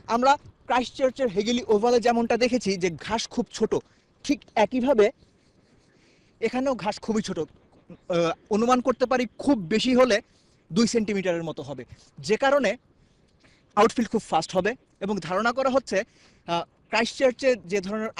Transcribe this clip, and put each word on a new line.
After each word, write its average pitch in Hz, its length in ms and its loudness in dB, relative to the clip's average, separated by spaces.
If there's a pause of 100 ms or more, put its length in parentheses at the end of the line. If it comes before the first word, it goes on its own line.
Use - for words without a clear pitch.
(160)
আমরা 254 160 4 (360)
ক্রাইস্টচার্চের 254 680 0
হেগিলি 240 280 0 (100)
ওভালে 233 320 4
যেমনটা 233 380 2
দেখেছি 240 280 0 (120)
যে 185 60 0 (160)
ঘাস 226 180 -2 (100)
খুব 226 120 -2 (120)
ছোট, 220 140 0 (540)
ঠিক - 140 -2 (240)
একইভাবে 240 420 4 (1400)
এখানেও 262 260 -2 (100)
ঘাস 202 120 -2 (100)
খুবই 220 220 -2
ছোট। 170 160 -6
আহ, - 880 -4 (220)
অনুমান 240 320 2
করতে 254 240 0
পারি 254 120 0 (200)
খুব 277 140 2 (160)
বেশি 226 260 0
হলে 247 180 4 (580)
দুই 226 180 4
সেন্টিমিটারের 185 560 -2
মতো 151 200 -10
হবে, 131 140 -12 (440)
যে 208 160 2
কারণে 269 280 2 (1080)
আউটফিল্ড 226 340 2
খুব 220 180 -2
ফাস্ট 165 260 0
হবে। 190 140 0 (340)
এবং 208 100 -2 (120)
ধারণা 208 300 0
করা 269 180 2
হচ্ছে, 247 260 0
আহ, - 600 -8 (280)
ক্রাইস্টচার্চে 254 580 0 (220)
যে 202 140 0
ধরনের 214 340 -6